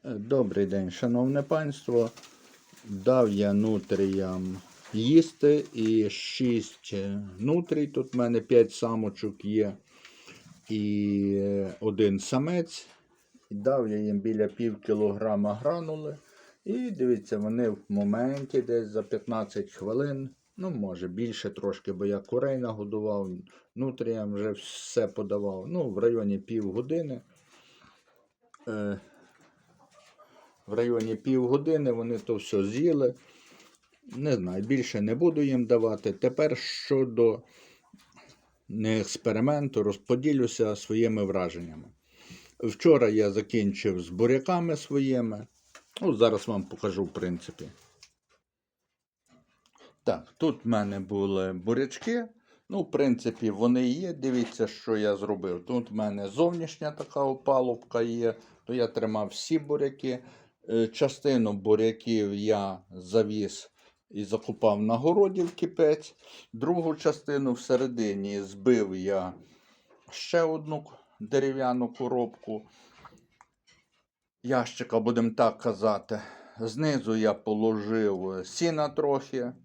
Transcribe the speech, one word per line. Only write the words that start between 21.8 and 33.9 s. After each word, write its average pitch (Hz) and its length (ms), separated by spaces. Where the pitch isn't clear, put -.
бо 95 140
я 101 120
курей 131 400
нагодував, 104 720
нутріям 113 600
вже 104 180
все - 560
подавав. 101 600
Ну, 160 220
в 95 80
районі 110 400
півгодини. 123 840
Е, 104 320
в 104 80
районі 113 420
півгодини 135 760
вони 117 260
то 110 160
все 98 300
з'їли. 135 500